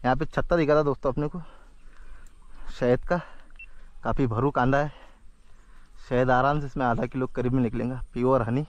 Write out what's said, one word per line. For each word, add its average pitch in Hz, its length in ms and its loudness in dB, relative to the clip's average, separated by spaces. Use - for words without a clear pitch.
यहाँ 127 120 4
पे 147 80 -2
छत्ता - 320 0
दिखा 151 180 4
था 151 80 6
दोस्तों 143 300 0
अपने 147 160 -2
को 175 120 -8
शहद 123 240 2
का, 175 160 0
काफ़ी 117 220 2
भरू 120 240 0
कांदा 139 280 2
है। 147 140 0
शहद 127 220 4
आराम 135 300 4
से 143 60 -4
इसमें 135 200 -4
आधा 120 200 2
किलो 127 200 -2
करीब 123 260 -2
में 131 100 4
निकलेगा, 117 400 -2
प्योर 127 300 2
हनी 120 260 0